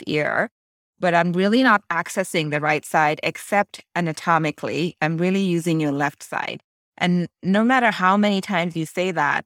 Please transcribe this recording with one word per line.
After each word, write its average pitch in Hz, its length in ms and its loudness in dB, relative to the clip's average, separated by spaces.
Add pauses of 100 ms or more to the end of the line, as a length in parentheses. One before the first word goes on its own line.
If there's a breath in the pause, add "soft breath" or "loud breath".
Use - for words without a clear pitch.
ear, 151 440 -2 (500)
but 175 140 0
I'm 175 180 2
really 208 320 2
not 214 240 4
accessing 170 640 -2
the 147 80 -2
right 151 240 0
side 156 400 2
except - 600 -4 (120)
anatomically. 160 1040 -2
I'm 160 180 -2
really 190 240 0
using 170 380 0
your 147 120 0
left 143 300 -4
side. - 380 -8 (360)
And 175 300 0 (160)
no 202 220 2
matter 240 260 4
how 185 260 2
many 208 240 2
times 175 360 -2
you 160 100 -2
say 185 240 -2
that, 147 360 0